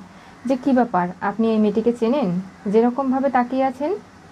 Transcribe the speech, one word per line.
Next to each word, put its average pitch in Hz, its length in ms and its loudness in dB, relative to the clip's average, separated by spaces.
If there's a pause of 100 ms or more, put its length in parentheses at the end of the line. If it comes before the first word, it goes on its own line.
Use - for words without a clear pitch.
(460)
যে, 254 100 0
"কী 262 160 -2
ব্যাপার, 233 340 2 (140)
আপনি 208 300 -2
এই 220 80 2
মেয়েটিকে 220 340 2
চেনেন?" 233 360 0 (380)
যেরকমভাবে 254 640 2
তাকিয়ে 262 340 0
আছেন। 269 260 -4 (420)